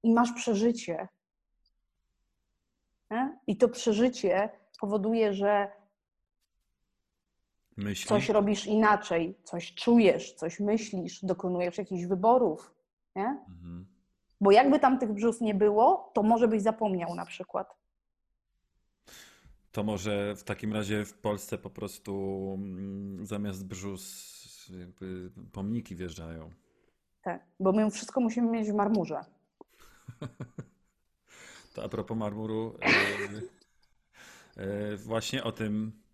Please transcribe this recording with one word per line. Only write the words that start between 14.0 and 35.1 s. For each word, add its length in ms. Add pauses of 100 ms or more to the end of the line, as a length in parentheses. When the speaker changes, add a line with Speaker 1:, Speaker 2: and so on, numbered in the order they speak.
Speaker 1:
Bo 100
jakby 280
tam 200
tych 140
brzus 280
nie 140
było, 600
to 80
może 260
byś 140
zapomniał 520
na 120
przykład. 500 (2000)
Speaker 2:
To 100
może 540
w 80
takim 280
razie 320
w 140
Polsce 400
po 120
prostu, 440 (440)
mm, 680
zamiast 400
brzus 680 (440)
jakby 520 (220)
pomniki 440
wjeżdżają. 540 (720)
Speaker 1:
Tak, 240 (140)
bo 120
my 180
wszystko 300
musimy 300
mieć 200
w 40
marmurze. 500 (960)
Speaker 2:
<laughs> 440 (1120)
To 100
a 40
propos 280
marmuru, 600 (1800)
e, 60
e, 340
właśnie 480